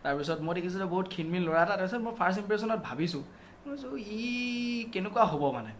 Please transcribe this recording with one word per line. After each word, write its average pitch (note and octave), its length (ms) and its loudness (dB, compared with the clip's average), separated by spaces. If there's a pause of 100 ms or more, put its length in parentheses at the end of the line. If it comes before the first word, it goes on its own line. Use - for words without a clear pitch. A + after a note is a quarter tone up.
তাৰপিছত D3 360 -2
মই E3 140 -2
দেখিছো F3+ 240 -2
যে F#3+ 60 -2
বহুত F#3 240 0
ক্ষীণমিন F3 360 -2
ল'ৰা E3 180 6
এটা। G3 140 4
তাৰপিছত F#3+ 240 0
মই A3+ 180 -4
first F#3 220 4
ইমপ্ৰেছনত G#3+ 420 0
ভাবিছো, D3 360 -2
মই - 480 -14
ভাবিছো, C#4 300 -6
"ই A#3+ 960 -2
কেনেকুৱা G3+ 320 4
হ'ব C#3+ 280 4
মানে?" A2+ 280 -6